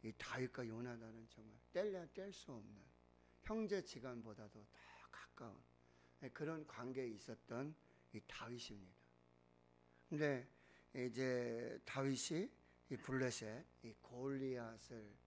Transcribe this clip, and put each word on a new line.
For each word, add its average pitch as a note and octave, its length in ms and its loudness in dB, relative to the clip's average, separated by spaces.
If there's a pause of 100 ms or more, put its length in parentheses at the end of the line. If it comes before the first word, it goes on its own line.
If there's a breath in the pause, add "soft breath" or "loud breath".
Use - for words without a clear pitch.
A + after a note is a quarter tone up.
이 A2 100 -4
다윗과 B2+ 520 2
요나단은 A2+ 640 -2
정말 A2 280 -14 (140)
뗄래야 F#3 360 4
뗄 G3 240 -4
수 D#3 220 -8
없는 G#2 280 -8 (600 loud breath)
형제 G#3 420 4
지간보다도 A2+ 680 -6
더 - 600 -16
가까운, - 440 -10 (680 loud breath)
예, C3 60 -2
그런 D#3 360 0
관계에 B2+ 440 0
있었던 A#2 640 -2 (380 loud breath)
이 A2 120 -4
다윗입니다. A2+ 720 -6 (1120 loud breath)
근데 C#3+ 380 4 (480 loud breath)
이제 A#2+ 880 2
다윗이 C3+ 640 4 (400 loud breath)
이 C3 80 0
블레셋, B2+ 680 2 (180)
이 A2+ 180 -8
골리앗을 B2 1120 -2 (140)